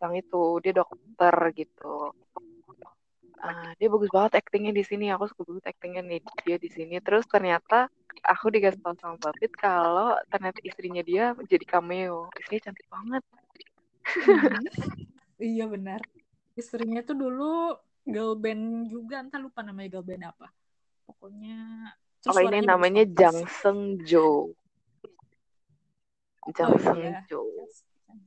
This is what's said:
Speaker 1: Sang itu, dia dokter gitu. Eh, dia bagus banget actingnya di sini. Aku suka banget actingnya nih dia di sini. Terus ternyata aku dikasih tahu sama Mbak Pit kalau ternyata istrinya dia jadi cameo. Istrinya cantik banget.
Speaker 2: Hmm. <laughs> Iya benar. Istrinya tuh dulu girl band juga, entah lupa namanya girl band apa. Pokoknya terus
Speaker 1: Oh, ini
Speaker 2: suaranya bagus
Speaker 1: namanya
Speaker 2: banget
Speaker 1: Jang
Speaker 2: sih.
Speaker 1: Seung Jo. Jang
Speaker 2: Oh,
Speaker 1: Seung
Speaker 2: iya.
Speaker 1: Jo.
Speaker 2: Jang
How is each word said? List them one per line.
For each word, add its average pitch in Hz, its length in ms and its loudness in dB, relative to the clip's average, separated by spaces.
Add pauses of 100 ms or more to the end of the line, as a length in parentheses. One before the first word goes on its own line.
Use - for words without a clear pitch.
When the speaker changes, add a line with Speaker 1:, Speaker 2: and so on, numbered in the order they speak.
Speaker 1:
Sang 175 160 -4
itu, 175 480 0
dia 190 80 2
dokter 175 600 2 (200)
gitu. 147 560 -10 (1300)
Eh, 170 280 -12 (120)
dia 214 80 4
bagus 208 240 0
banget 196 240 4
actingnya 208 320 -2
di 202 160 -2
sini. 208 240 -6
Aku 190 160 -4
suka 208 240 -12
banget 185 240 -12
actingnya 180 320 -12
nih 170 160 -8 (240)
dia 175 160 -2
di 170 80 -10
sini. 165 320 -10
Terus 214 240 0
ternyata 196 640 2 (320)
aku - 320 2
dikasih 196 320 4
tahu 175 160 -6
sama 165 160 -12
Mbak 151 240 -6
Pit 226 160 -4
kalau 180 560 2 (160)
ternyata 190 320 -6
istrinya 180 400 -8
dia 190 320 0 (160)
jadi 180 160 2
cameo. 175 720 -4
Istrinya - 320 -8
cantik 190 160 -18
banget. 202 380 -8 (840)
Speaker 2:
Hmm. - 0 -
<laughs> - 1040 2 (320)
Iya 226 240 -4
benar. 196 400 -10 (480)
Istrinya 233 480 -6
tuh 277 160 -8
dulu 294 560 -4 (320)
girl 220 320 -4
band 220 560 -6
juga, 240 320 -12
entah 269 160 -12
lupa 254 240 -14
namanya 190 320 -12
girl 180 80 -12
band 180 240 -12
apa. - 240 -20 (560)
Pokoknya 220 800 -18 (320)
terus - 80 0
Speaker 1:
Oh, 190 80 4
ini 185 80 8
Speaker 2:
suaranya 202 160 2
bagus 202 160 6
Speaker 1:
namanya 185 240 6
Speaker 2:
banget 185 160 4
Speaker 1:
Jang 170 240 8
Speaker 2:
sih. 175 160 -8
Speaker 1:
Seung 202 240 2 (240)
Jo. 160 220 6 (2250)
Jang 165 160 0
Speaker 2:
Oh, - 80 6
Speaker 1:
Seung 170 240 2
Speaker 2:
iya. 190 240 -8
Speaker 1:
Jo. 147 160 -8 (640)
Speaker 2:
Jang 208 220 -20